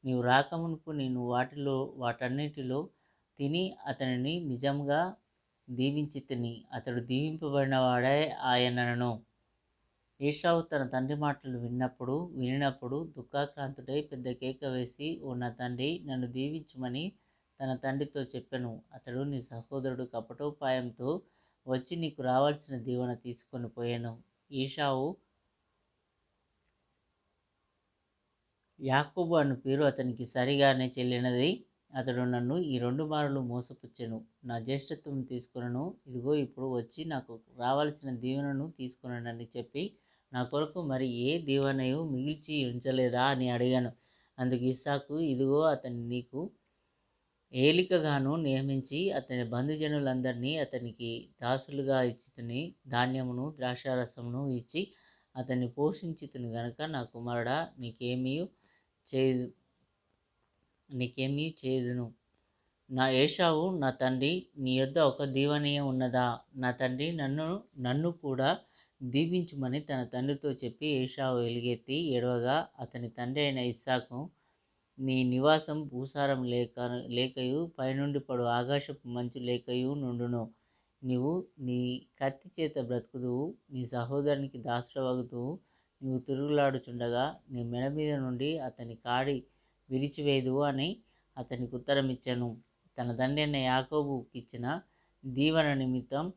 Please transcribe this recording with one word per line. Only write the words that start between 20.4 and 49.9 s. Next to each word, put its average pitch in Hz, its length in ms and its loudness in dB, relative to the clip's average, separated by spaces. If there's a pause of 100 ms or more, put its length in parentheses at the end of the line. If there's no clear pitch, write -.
వచ్చి 131 280 -2
నీకు 151 260 -4
రావాల్సిన 135 560 2
దీవెన 123 360 -2
తీసుకొని 120 540 -10
పోయాను." 120 540 -4 (300)
ఏశావు, 139 640 0 (3750)
యాకోబు 147 540 2
అను 139 220 6
పేరు 135 280 2
అతనికి 127 400 2
సరిగానే 131 760 4
చెల్లినది. 123 680 2 (300)
అతడు 127 260 0
నన్ను 123 360 2
ఈ 151 220 0
రెండు 123 260 0
మారులు 147 360 0
మోసపుచ్చెను, 120 840 -6 (200)
నా 120 140 -4
జ్యేష్ఠత్వం 135 640 -4
తీసుకొనెను. 123 720 -6 (120)
ఇదిగో 127 280 0
ఇప్పుడు 131 380 -2
వచ్చి 123 320 -4
నాకు 127 360 -8 (180)
రావాల్సిన 143 520 0
దీవెనను 139 680 -2
తీసుకొనెనని 120 800 -8
చెప్పి, 143 400 -6 (360)
"నా 123 120 0
కొరకు 151 380 -2
మరి 135 260 0
ఏ 123 300 0
దీవెనయు 139 680 0
మిగిల్చి 143 640 -2
ఉంచలేదా?" 123 520 2
అని 127 280 4
అడిగాను. 123 420 4 (460)
అందుకు 127 260 2
ఇస్సాకు, 143 560 0
"ఇదిగో 135 400 4
అతన్ని 127 480 2
నీకు 123 420 -4 (1040)
ఏలికగాను 151 840 4
నియమించి, 139 760 0
అతని 127 320 -2
బంధుజనులందరినీ 131 1120 0